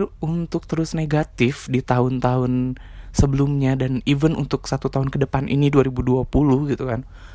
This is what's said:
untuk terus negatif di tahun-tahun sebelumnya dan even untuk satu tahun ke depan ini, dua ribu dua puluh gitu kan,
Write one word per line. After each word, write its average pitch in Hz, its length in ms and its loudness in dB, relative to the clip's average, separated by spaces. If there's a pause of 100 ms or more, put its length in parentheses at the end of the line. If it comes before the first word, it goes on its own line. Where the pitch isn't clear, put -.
(200)
untuk 165 480 -4
terus 160 240 -4
negatif 151 800 0
di 127 100 0
tahun-tahun 127 960 0 (340)
sebelumnya 139 600 2
dan 131 320 -2
even 143 320 2
untuk - 320 -4
satu 139 240 -4
tahun 135 160 0
ke 139 160 -4
depan 139 240 -2
ini, 143 240 2
dua 135 160 6
ribu 127 160 -4
dua 127 240 0
puluh 139 400 2
gitu 131 180 -4
kan, 117 220 -6 (260)